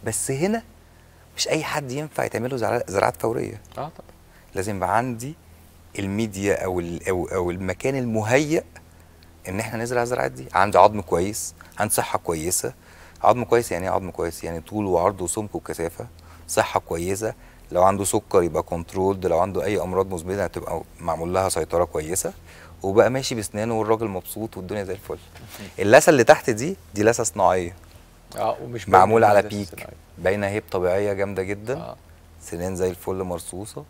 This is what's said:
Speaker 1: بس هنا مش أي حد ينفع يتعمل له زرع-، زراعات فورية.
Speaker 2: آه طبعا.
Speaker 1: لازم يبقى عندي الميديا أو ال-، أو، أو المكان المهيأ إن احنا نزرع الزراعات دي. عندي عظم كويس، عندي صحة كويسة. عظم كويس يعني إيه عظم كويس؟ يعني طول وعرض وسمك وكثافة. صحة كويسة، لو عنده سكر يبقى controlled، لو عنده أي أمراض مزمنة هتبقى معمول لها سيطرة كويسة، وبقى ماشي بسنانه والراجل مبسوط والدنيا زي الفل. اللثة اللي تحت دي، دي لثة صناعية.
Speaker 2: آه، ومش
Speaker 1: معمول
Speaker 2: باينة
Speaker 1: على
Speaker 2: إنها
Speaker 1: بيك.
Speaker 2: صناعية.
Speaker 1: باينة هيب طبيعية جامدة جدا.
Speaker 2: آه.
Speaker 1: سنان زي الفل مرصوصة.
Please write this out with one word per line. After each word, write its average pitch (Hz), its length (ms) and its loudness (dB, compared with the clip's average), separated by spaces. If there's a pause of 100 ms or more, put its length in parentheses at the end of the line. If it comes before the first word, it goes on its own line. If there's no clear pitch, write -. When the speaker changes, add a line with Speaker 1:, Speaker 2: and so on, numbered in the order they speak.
Speaker 1:
بس - 260 -4
هنا 190 320 0 (720)
مش - 120 -4
أي 151 160 0
حد 147 280 -6
ينفع 143 320 -4
يتعمل 113 260 -4
له 139 60 -4
زرع-، 110 340 0
زراعات - 320 0
فورية. 107 380 -2 (120)
Speaker 2:
آه - 20 -20
طبعا. 143 160 -10 (640)
Speaker 1:
لازم 98 220 -4
يبقى 90 200 0
عندي 123 380 -2 (640)
الميديا 98 680 0
أو 90 160 -2
ال-، 85 280 -6
أو، 90 260 -2
أو 90 160 0
المكان 92 460 -4
المهيأ 127 680 0 (840)
إن 95 120 -6
احنا 113 220 -6
نزرع 120 200 -2
الزراعات 123 280 -2
دي. 131 140 -14 (100)
عندي 95 240 4
عظم 104 220 6
كويس، 95 540 -2 (240)
عندي 104 160 0
صحة - 240 -2
كويسة. 85 540 -4 (500)
عظم 113 220 4
كويس 117 280 2
يعني 87 160 -4
إيه 90 40 -2
عظم 92 180 -2
كويس؟ 85 340 -6
يعني 85 160 -6
طول 104 260 -4
وعرض 95 340 2
وسمك 98 340 -6
وكثافة. 82 520 -6 (420)
صحة - 320 0
كويسة، 98 540 -4 (380)
لو 87 100 4
عنده 98 220 4
سكر 101 380 2
يبقى 80 200 0
controlled، 92 640 -2
لو 85 120 2
عنده 92 260 0
أي 101 160 0
أمراض 92 340 -2
مزمنة 92 300 -4
هتبقى 85 380 -6 (180)
معمول 82 340 -4
لها 92 140 2
سيطرة 85 360 0
كويسة، 80 480 -4 (500)
وبقى 101 280 4
ماشي 135 240 -4
بسنانه 110 440 -4
والراجل 110 300 0
مبسوط 104 480 -8
والدنيا 95 280 -6
زي 92 80 -8
الفل. - 260 -10 (600)
اللثة 113 320 8
اللي 131 140 8
تحت - 260 6
دي، 127 260 -2 (180)
دي 101 80 0
لثة 117 220 4
صناعية. 90 500 0 (640)
Speaker 2:
آه، 110 260 -2
ومش 120 260 -10
Speaker 1:
معمول 95 320 8
Speaker 2:
باينة 113 60 8 (100)
Speaker 1:
على 101 40 8
Speaker 2:
إنها 104 180 0
Speaker 1:
بيك. 98 100 -6
Speaker 2:
صناعية. - 260 -16 (240)
Speaker 1:
باينة 98 280 0
هيب 104 240 -4
طبيعية 95 420 0
جامدة 98 300 -4
جدا. 101 340 -6
Speaker 2:
آه. - 200 -12 (460)
Speaker 1:
سنان 90 340 -6
زي 92 140 0
الفل 95 320 -6
مرصوصة. 90 680 -10